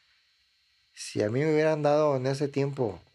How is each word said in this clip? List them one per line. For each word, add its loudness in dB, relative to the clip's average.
si -4
a 0
mí -2
me 0
hubieran 2
dado 4
en -2
ese -2
tiempo -2